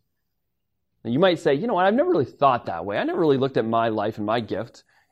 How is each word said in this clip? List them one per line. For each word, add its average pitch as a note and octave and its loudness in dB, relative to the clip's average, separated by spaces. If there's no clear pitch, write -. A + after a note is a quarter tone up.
Now, A#2 -6
you C3 0
might F3+ 2
say, C#3+ 2
"You F#3 -4
know A#3+ -2
what? F3+ 2
I've G3+ 4
never F4 2
really D#3 0
thought C3 0
that F2 -6
way. G2+ -4
I F#3 -2
never D#4 -4
really D3+ 4
looked C3+ -2
at A#2 0
my A2+ 0
life G#2+ -4
and G#2+ -6
my A2 0
gift G#2+ -8